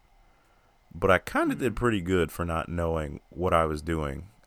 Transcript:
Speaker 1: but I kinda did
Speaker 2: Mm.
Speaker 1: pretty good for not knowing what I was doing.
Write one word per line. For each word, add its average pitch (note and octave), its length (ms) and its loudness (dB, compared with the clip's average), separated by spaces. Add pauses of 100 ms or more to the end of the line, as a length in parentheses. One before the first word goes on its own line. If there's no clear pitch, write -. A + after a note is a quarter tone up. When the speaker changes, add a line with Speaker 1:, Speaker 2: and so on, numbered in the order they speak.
(960)
Speaker 1:
but F#2+ 160 4
I F#2 80 6
kinda D4 360 -2
did A#2+ 180 -2
Speaker 2:
Mm. - 40 -10
Speaker 1:
pretty A#2 240 2
good F2 320 2
for F2 120 -6
not E2 240 -4
knowing E2 520 -4 (100)
what F2 240 0
I E2 120 4
was D#2 160 -4
doing. D#2 460 -4 (180)